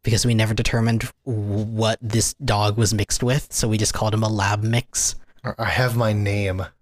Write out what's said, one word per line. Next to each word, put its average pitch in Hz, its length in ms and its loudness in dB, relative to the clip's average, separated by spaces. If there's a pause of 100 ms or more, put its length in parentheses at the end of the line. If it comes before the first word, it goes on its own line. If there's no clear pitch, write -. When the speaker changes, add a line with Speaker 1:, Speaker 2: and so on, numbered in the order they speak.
Speaker 1:
because - 220 0
we 117 100 2
never 110 180 2
determined 113 560 0 (140)
what 110 760 -2
this 113 340 0
dog 104 420 0
was 110 160 2
mixed - 300 -2
with, 127 280 0
so - 160 -2
we 107 100 2
just 101 160 0
called 107 200 0
him 110 100 2
a 110 60 2
lab 104 340 0
mix. - 520 -2 (420)
Speaker 2:
I 113 80 -4
have 120 320 0
my 110 160 2
name. 101 500 0 (180)